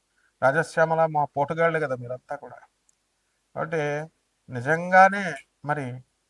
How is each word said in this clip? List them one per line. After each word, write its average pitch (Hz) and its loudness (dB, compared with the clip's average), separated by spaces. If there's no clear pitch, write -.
రాజశ్యామల 160 2
మా 151 -2
పోటుగాళ్ళు 160 -2
కదా 131 -4
మీరంతా 123 -12
కూడా. 123 -18
కాబట్టి 156 -4
నిజంగానే 180 4
మరి 143 -4